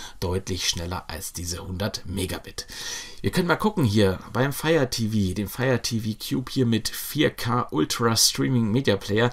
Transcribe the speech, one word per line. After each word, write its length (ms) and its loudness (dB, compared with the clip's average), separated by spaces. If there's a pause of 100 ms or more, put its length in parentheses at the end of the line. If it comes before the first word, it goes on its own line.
(180)
deutlich 500 -2
schneller 380 -4
als 260 -8
diese 320 -8
hundert 420 -6
Megabit. 600 -6 (540)
Wir 100 -2
können 160 2
mal 100 4
gucken 280 2
hier 340 4 (140)
beim 200 2
Fire 380 2
T 200 -2
V, 240 2
dem 140 -2
Fire 320 0
T 200 -2
V 180 -4
Cube 320 -4
hier 160 2
mit 220 2
vier 420 0
K 400 -2
Ultra 460 2
Streaming 560 2
Media 240 4
Player, 360 2